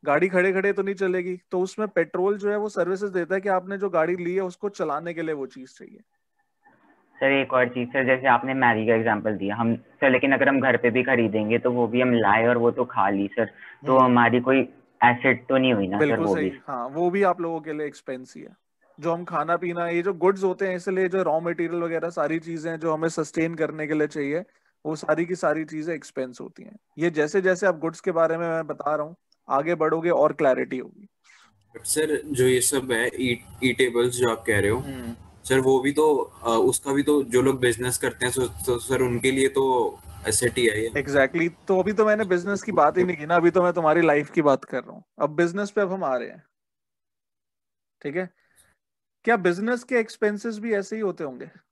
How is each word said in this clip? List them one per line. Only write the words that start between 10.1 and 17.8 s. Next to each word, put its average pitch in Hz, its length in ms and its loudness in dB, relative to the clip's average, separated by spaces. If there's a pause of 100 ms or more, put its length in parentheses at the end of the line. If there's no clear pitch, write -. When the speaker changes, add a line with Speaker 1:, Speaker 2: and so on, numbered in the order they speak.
Speaker 2:
लेकिन 127 200 2
अगर 135 180 4
हम 135 120 2
घर 123 160 2
पे 120 120 2
भी 120 140 0
खरीदेंगे 113 560 0
तो 123 120 0
वो 120 160 0
भी 120 140 0
हम 127 120 2
लाए 113 340 4
और 120 100 4
वो 117 140 2
तो 120 140 -2
खा 101 240 0
ली 98 180 -2
सर, 113 180 -2 (400)
तो 139 80 2
Speaker 1:
हम्म। 131 120 6
Speaker 2:
हमारी 120 340 4
कोई 131 180 2 (460)
asset 120 460 2
तो 135 80 2
नहीं 131 160 4
हुई 98 140 0
ना 101 120 -2
सर, 151 60 4
Speaker 1:
बिल्कुल 113 200 0
Speaker 2:
वो 98 100 2
Speaker 1:
सही, 92 140 -2
Speaker 2:
भी। 90 180 -14
Speaker 1:
हाँ, 123 200 -8
वो 160 220 -2
भी 196 140 0
आप 175 180 0
लोगों 165 200 -6
के 156 120 -10
लिए 151 140 -6